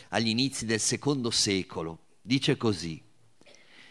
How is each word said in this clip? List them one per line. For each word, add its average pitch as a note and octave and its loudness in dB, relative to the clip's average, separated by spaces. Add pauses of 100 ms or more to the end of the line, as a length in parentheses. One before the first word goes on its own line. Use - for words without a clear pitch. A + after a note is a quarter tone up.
(100)
agli A2 2
inizi A#2+ 0
del A2 0
secondo B2 0
secolo. F2+ -2 (200)
Dice C3+ 2
così: E2 -2 (880)